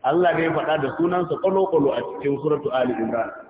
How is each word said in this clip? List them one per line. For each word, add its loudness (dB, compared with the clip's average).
Allah 4
ne 0
ya 0
faɗa 0
da -2
sunansa 0
ƙwalo-ƙwalo 2
a -2
cikin 0
suratu 0
Ali 0
Imran. -2